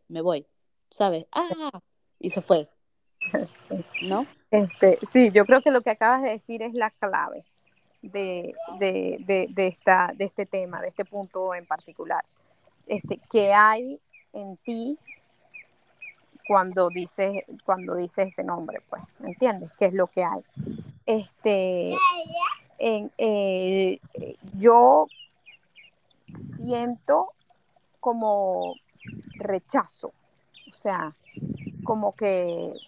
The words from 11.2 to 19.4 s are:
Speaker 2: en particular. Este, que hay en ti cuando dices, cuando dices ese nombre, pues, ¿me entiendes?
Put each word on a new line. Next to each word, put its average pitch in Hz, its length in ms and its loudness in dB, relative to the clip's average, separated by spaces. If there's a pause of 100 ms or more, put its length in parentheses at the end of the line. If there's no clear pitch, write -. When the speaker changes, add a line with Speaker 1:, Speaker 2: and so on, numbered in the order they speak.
Speaker 2:
en 175 120 -12
particular. - 580 -8 (640)
Este, 208 320 -6 (100)
que 202 240 4
hay 220 460 4 (340)
en 196 240 -12
ti 240 400 -8 (1500)
cuando 185 420 2
dices, 190 540 -6 (220)
cuando 180 300 -4
dices 180 320 -4
ese 185 160 -10
nombre, 175 460 -8
pues, - 120 -12 (180)
¿me 196 100 -12
entiendes? 185 480 -4